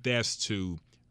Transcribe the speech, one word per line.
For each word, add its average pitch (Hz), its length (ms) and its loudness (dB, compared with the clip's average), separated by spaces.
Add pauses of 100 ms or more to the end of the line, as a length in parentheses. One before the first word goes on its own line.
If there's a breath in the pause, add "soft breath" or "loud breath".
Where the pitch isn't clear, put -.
Fest 120 440 2
to 92 300 -2 (320)